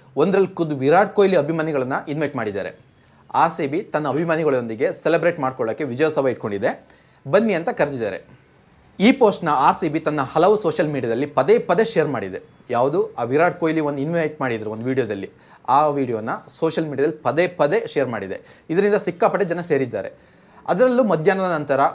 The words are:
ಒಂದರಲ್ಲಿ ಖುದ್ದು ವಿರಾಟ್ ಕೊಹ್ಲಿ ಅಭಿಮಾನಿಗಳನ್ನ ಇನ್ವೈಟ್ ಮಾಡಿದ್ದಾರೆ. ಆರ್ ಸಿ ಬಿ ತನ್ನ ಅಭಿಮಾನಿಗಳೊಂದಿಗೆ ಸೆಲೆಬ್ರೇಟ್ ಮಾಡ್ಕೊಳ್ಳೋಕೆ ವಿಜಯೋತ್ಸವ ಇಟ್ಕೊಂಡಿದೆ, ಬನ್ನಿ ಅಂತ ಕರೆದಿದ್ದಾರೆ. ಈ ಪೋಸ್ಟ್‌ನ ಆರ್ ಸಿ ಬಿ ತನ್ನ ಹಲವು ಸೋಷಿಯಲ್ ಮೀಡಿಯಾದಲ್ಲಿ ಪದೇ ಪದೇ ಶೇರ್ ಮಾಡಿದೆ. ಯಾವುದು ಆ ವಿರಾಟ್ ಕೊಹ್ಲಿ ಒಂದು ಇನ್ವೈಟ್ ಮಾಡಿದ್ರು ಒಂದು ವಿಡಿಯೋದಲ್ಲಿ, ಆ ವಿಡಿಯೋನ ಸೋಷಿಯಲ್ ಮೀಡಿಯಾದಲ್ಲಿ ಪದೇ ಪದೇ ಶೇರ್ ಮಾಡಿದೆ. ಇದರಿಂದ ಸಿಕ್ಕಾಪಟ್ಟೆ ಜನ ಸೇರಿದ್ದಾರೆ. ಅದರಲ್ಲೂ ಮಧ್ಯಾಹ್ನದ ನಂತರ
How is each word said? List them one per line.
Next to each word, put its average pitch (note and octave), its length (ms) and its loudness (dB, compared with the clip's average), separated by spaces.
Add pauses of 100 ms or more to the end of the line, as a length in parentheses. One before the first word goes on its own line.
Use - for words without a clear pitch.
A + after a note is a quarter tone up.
(180)
ಒಂದರಲ್ಲಿ F#3 300 4
ಖುದ್ದು D#3+ 280 -4
ವಿರಾಟ್ D#3+ 400 2
ಕೊಹ್ಲಿ G3 220 4
ಅಭಿಮಾನಿಗಳನ್ನ D3 560 -2 (140)
ಇನ್ವೈಟ್ C#3+ 280 -4
ಮಾಡಿದ್ದಾರೆ. G2+ 440 -6 (540)
ಆರ್ D#3 180 4
ಸಿ E3 160 -4
ಬಿ D#3 160 -4
ತನ್ನ D3+ 240 -4
ಅಭಿಮಾನಿಗಳೊಂದಿಗೆ C#3+ 880 0
ಸೆಲೆಬ್ರೇಟ್ E3 460 0
ಮಾಡ್ಕೊಳ್ಳೋಕೆ B2+ 440 -4
ವಿಜಯೋತ್ಸವ C#3+ 440 0
ಇಟ್ಕೊಂಡಿದೆ, G#2+ 600 -4 (400)
ಬನ್ನಿ G#3 260 2
ಅಂತ E3+ 160 -2
ಕರೆದಿದ್ದಾರೆ. C3 520 -4 (800)
ಈ G#3+ 120 6
ಪೋಸ್ಟ್‌ನ G3+ 380 2
ಆರ್ D3 260 4
ಸಿ E3+ 140 -4
ಬಿ D3+ 100 -2
ತನ್ನ D3+ 220 -2
ಹಲವು E3+ 360 4
ಸೋಷಿಯಲ್ D#3+ 340 -2
ಮೀಡಿಯಾದಲ್ಲಿ C3+ 360 -2
ಪದೇ C#3+ 320 2
ಪದೇ G3 260 0
ಶೇರ್ D#3+ 220 0
ಮಾಡಿದೆ. G2+ 340 -6 (280)
ಯಾವುದು C#3+ 460 0
ಆ B2 80 -6
ವಿರಾಟ್ D#3+ 360 0
ಕೊಹ್ಲಿ D#3+ 200 0
ಒಂದು C#3+ 220 -4
ಇನ್ವೈಟ್ D#3 400 -4
ಮಾಡಿದ್ರು A2 300 -4
ಒಂದು A2+ 140 -8
ವಿಡಿಯೋದಲ್ಲಿ, A2 440 -2 (400)
ಆ C#3+ 180 4
ವಿಡಿಯೋನ B2 420 -2 (200)
ಸೋಷಿಯಲ್ D#3+ 400 -4
ಮೀಡಿಯಾದಲ್ಲಿ C#3+ 340 -2
ಪದೇ D3 240 2
ಪದೇ D3 400 0
ಶೇರ್ C#3 200 -2
ಮಾಡಿದೆ. G2 640 -10
ಇದರಿಂದ G3+ 260 2
ಸಿಕ್ಕಾಪಟ್ಟೆ F#3+ 500 0
ಜನ E3+ 160 -4
ಸೇರಿದ್ದಾರೆ. B2 720 -4 (340)
ಅದರಲ್ಲೂ B3 360 4
ಮಧ್ಯಾಹ್ನದ F#3 480 2
ನಂತರ C#3+ 280 0 (160)